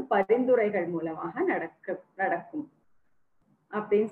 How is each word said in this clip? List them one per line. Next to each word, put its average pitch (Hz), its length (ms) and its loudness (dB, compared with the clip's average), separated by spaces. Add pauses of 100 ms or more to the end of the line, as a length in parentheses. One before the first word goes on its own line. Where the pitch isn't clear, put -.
(140)
பரிந்துரைகள் 208 800 4
மூலமாக 170 580 -4
நடக்க-, - 520 -6 (180)
நடக்கும் 185 440 -4 (1120)
அப்படின்னு 208 340 2